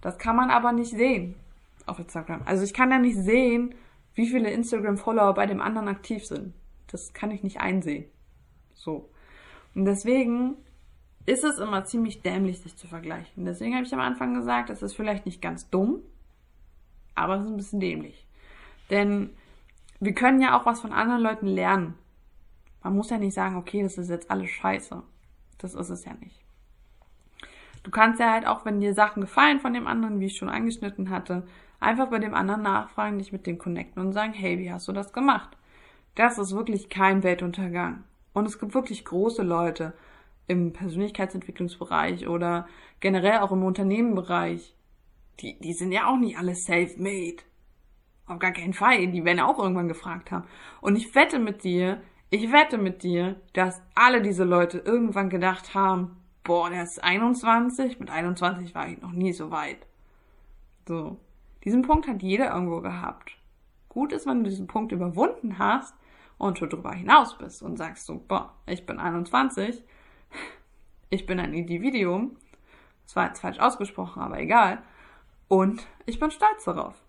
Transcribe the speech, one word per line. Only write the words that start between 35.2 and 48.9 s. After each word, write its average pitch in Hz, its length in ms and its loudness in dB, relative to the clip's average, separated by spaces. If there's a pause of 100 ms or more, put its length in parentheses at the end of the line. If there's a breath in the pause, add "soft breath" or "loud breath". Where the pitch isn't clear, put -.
Das 233 220 4
ist 196 180 -4
wirklich 214 340 -2
kein 190 340 4
Weltuntergang. 180 800 -2 (300)
Und 208 120 2
es 208 140 -6
gibt 208 140 -8
wirklich 254 300 -2
große 214 380 0
Leute 170 520 0 (540 soft breath)
im 175 260 2
Persönlichkeitsentwicklungsbereich 180 1500 -4
oder 170 400 -2 (320 loud breath)
generell 196 400 4
auch 196 120 0
im 190 120 2
Unternehmenbereich. 185 1120 0 (640)
Die, - 200 -12
die 165 140 -8
sind 180 180 -4
ja 208 160 0
auch 262 100 4
nicht 240 200 0
alle 180 160 -2
self-made. 180 880 -2 (840)
Auf 170 100 -10
gar 180 140 0
keinen 175 220 -6
Fall. 208 340 4